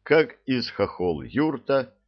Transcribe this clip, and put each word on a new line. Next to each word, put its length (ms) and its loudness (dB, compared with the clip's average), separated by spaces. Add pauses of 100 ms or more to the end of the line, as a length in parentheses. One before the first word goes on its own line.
как 460 2
из 240 -2
хохол-юрта 1200 -2 (140)